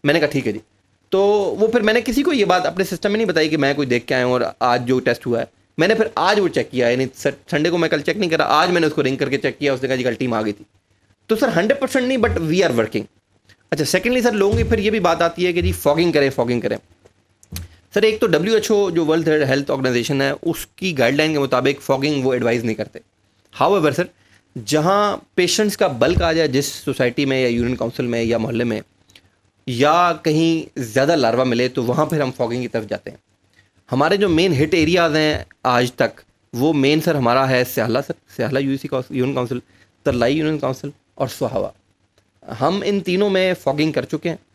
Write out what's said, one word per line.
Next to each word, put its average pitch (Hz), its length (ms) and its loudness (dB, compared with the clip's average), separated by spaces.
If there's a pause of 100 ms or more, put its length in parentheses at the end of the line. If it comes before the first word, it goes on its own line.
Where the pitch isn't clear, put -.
मैंने 151 140 2
कहा, 147 100 0
"ठीक - 180 -2
है 104 60 -2
जी।" 110 80 -8 (500)
तो 196 160 2 (320)
वो 220 80 4
फिर 226 140 2
मैंने 220 200 2
किसी 269 220 0
को 330 100 2
ये 214 120 2
बात 180 200 2
अपने 180 200 -2
system 185 240 -4
में 208 80 0
नहीं 220 100 0
बताई 160 220 0
कि 156 80 0
मैं 139 180 2
कोई 143 100 -2
देख 120 200 0
के 143 80 -4
आया 127 100 0
हूँ 127 100 0
और 123 280 -2
आज 123 200 2
जो 127 180 0
test 123 260 -2
हुआ 117 140 0
है, 131 80 -6 (320)
मैंने 196 160 4
फिर 220 220 0
आज 196 220 2
वो 185 80 0
check 127 220 -4
किया, 123 200 0
यानी 127 160 0
स-, 131 220 -6
संडे 151 420 -2
को 175 80 0
मैं 160 120 0
कल 151 120 0
चेक 160 160 -2
नहीं 180 120 -2
करा, 156 160 0
आज 165 240 2
मैंने 170 180 2
उसको 151 140 -2
ring 131 160 0
करके 139 200 -2
check 127 200 -4
किया, 143 160 0
उसने 127 140 -4
कहा, 131 100 0
"जी, 127 60 -4
कल 120 120 -2
team 123 180 -4
आ 110 80 0
गई 107 100 -2
थी।" - 140 -12 (640)
तो 220 60 4
सर, 240 140 0
हंड्रेड 190 300 0
परसेंट 254 280 -2
नहीं, 262 100 0
but 233 140 0
we 170 320 0
are 143 100 2
working। 110 300 -2 (680)
अच्छा, 147 140 -2
secondly 226 380 0
सर, 233 100 2
लोगों 208 240 2
की 233 60 2
फिर 226 160 0
ये 202 100 0
भी 220 100 0
बात 170 220 2
आती 170 220 0
है 180 100 0
कि 175 80 0
जी 170 100 0
fogging 156 420 2
करें, 143 160 4
fogging 120 320 -2
करें। 113 160 -4 (1160)
सर, 214 100 4
एक 214 160 2
तो 226 60 2
डब्ल्यूएचओ, 202 640 2
जो 165 140 0
World 160 240 2
हेल्थ 139 400 0
Organization 135 520 0
है, 139 120 0
उसकी - 600 -6
guideline 143 400 2
के 147 60 0
मुताबिक 135 420 0
fogging 139 420 0
वो 131 100 0
advise 120 320 0
नहीं 110 100 -2
करते। - 260 -10 (600)
However 156 320 4
सर, 175 140 -2 (500)
जहाँ 170 760 0
patients 196 400 0
का 196 120 2
बल्क 139 340 0
आ 165 120 0
जाए 160 140 2
जिस 139 260 -2
society 131 520 -2
में 135 160 0
या 127 60 2
यूनियन 120 280 0
council 123 300 -6
में 117 180 -2
या 113 140 0
मोहल्ले 113 260 -2
में, 110 180 -4 (880)
या 151 440 2
कहीं 160 680 -2
ज़्यादा 131 320 2
लार्वा 120 280 2
मिले, 123 260 0
तो 127 140 -4
वहाँ 131 220 0
फिर 151 160 -2
हम 127 100 -2
fogging 120 300 -4
की 120 60 -6
तरफ 110 180 -4
जाते - 260 -10
हैं। - 60 -20 (760)
हमारे 156 260 2
जो 196 120 2
main 170 240 2
hit 151 200 2
areas 165 420 2
हैं 151 300 0 (200)
आज 123 260 2
तक, 113 200 0 (440)
वो 151 180 2
main 147 260 4
सर 156 160 0
हमारा 131 300 2
है 127 180 2
स्याला 120 380 -2
सर, - 120 -8 (220)
स्याला 127 240 -2
यूईसी 139 280 -4
काउंस-, 127 240 -6
Union 135 240 -2
Council, 123 260 -4 (440)
तरलाई 123 280 0
Union 156 240 -2
Council 139 340 -6 (260)
और 135 120 -4
सुहावा। 101 440 -6 (760)
हम 151 340 -2
इन 202 180 -2
तीनों 190 280 0
में 185 240 0
fogging 147 400 -2
कर 120 120 -2
चुके 156 240 -6
हैं। 160 100 -8 (160)